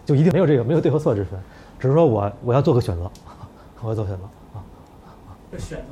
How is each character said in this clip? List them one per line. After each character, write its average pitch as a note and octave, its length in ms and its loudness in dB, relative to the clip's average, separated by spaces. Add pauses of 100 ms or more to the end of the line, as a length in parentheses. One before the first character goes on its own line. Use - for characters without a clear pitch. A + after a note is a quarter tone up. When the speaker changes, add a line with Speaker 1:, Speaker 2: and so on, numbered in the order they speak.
Speaker 1:
就 D3 80 2
一 C#3 80 4
定 F3 100 4
没 D3 60 2
有 F#3 80 4
这 D3 100 4
个， A#2 80 0
没 A#2+ 80 0
有 D3+ 80 2
对 E3 100 2
和 C#3+ 80 0
错 D3+ 160 0
之 G2+ 100 -2
分， F#2 140 -10 (400)
只 C3 100 -2
是 C3+ 60 2
说 E3 120 6
我， G#2 260 0 (100)
我 A#2+ 120 0
要 C3+ 80 4
做 D#3+ 100 4
个 B2 80 4
选 F#2+ 160 -2
择， F2 140 -8 (320)
<laughs> - 400 -20
我 A#2 60 -8
要 A2 60 -4
做 G#2+ 120 -4
选 G2 100 -6
择 F2+ 60 -14 (320)
啊。 G2+ 80 -16 (880)
Speaker 2:
这 - 80 -14
选 - 220 -12 (120)